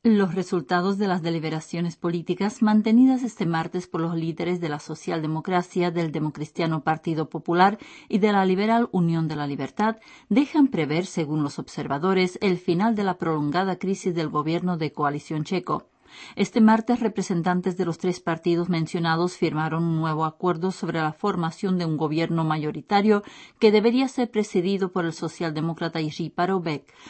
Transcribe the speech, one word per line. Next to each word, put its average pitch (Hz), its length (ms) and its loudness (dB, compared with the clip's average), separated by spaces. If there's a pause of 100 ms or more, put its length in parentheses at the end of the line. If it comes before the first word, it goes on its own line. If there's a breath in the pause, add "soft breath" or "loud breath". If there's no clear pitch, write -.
Los 202 320 4
resultados 180 640 0
de 208 80 0
las 175 160 0
deliberaciones 165 720 -4
políticas 180 640 -4
mantenidas 226 640 6
este 214 240 -4
martes 170 400 -2
por 165 140 -4
los 170 140 -2
líderes 165 460 -2
de 165 80 -4
la 147 80 -4
Socialdemocracia, 170 1120 -2
del 165 220 -2
Democristiano 156 720 -4
Partido 160 480 -2
Popular 180 480 2 (280 loud breath)
y 220 120 0
de 208 120 4
la 196 140 4
Liberal 214 460 2
Unión 165 360 2
de 151 100 -6
la 147 100 -4
Libertad 143 500 -2 (320 loud breath)
dejan 277 380 4
prever, 160 400 0
según 156 340 -2
los 143 160 -4
observadores, 175 880 -2
el 185 160 2
final 185 340 2
de 208 120 -2
la 180 120 -2
prolongada 165 640 -2
crisis 190 340 -2
del 160 160 -2
gobierno 165 480 -2
de 151 140 -4
coalición 147 540 -4
checo. 175 420 -4 (500 loud breath)
Este 202 240 2
martes, 220 400 4
representantes 180 760 -2
de 185 80 -2
los 170 140 -4
tres 180 240 -4
partidos 170 480 0
mencionados 170 680 0
firmaron 160 480 -2
un 165 140 0
nuevo 160 260 0
acuerdo 175 480 -2
sobre 165 300 -4
la 156 100 0
formación 185 680 -2
de 175 80 -2
un 156 120 0
gobierno 165 480 0
mayoritario 160 760 2 (360 loud breath)
que 214 140 8
debería 233 340 4
ser 247 240 -4
presidido 190 640 0
por 180 100 -2
el 165 80 -2
socialdemócrata 165 880 -4
Jiří 156 300 -4
Paroubek, 175 600 -2 (180 loud breath)